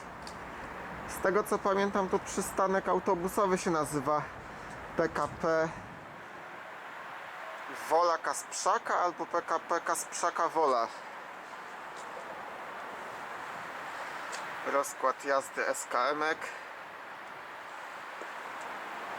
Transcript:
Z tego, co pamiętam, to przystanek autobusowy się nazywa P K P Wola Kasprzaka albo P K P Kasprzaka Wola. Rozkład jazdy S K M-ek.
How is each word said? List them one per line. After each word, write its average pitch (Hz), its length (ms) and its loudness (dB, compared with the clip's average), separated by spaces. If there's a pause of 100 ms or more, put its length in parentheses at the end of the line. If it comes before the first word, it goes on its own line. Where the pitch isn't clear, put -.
(1080)
Z - 160 -4
tego, 190 200 6
co 208 140 2
pamiętam, 196 520 4
to 196 100 4
przystanek 190 680 2
autobusowy 185 680 4
się 185 140 2
nazywa 147 500 4 (760)
P 160 120 6
K 147 180 2 (140)
P 160 280 4 (2250)
Wola 165 280 8
Kasprzaka 185 840 2
albo 170 260 2
P 170 160 2
K 165 180 2
P 170 220 2
Kasprzaka 170 680 2
Wola. 131 380 6 (3750)
Rozkład 135 520 2
jazdy 135 420 2
S - 240 0
K 123 80 4 (100)
M-ek. 151 280 2 (2750)